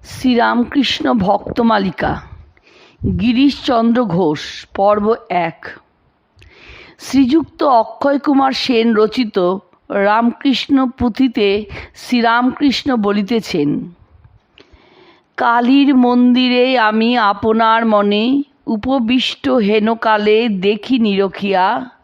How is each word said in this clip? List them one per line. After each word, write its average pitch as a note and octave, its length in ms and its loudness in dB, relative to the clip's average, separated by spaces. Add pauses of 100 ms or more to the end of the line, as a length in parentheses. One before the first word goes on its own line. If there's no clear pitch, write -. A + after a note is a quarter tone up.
শ্রীরামকৃষ্ণ A#3+ 1080 -2
ভক্তমালিকা, G3+ 1080 -2 (960)
গিরিশচন্দ্র A#3 840 2
ঘোষ, E3 600 -4 (100)
পর্ব G#3 400 2 (140)
এক। E3+ 380 -4 (1300)
শ্রীযুক্ত C4+ 640 0
অক্ষয় C#4 560 0
কুমার C4+ 320 0
সেন A#3 440 0
রচিত G#3 640 0 (320)
রামকৃষ্ণ A#3 1000 0
পুঁথিতে A3+ 760 -2 (300)
শ্রীরামকৃষ্ণ B3 1000 0
বলিতেছেন, G3+ 1000 -2 (1400)
"কালীর B3+ 580 2
মন্দিরে B3 840 2
আমি A3 380 2
আপনার A3 680 2
মনে G#3+ 580 0 (240)
উপবিষ্ট B3 800 -2
হেনকালে A3 1000 2
দেখি G#3 500 -2
নিরখিয়া G3 880 0 (180)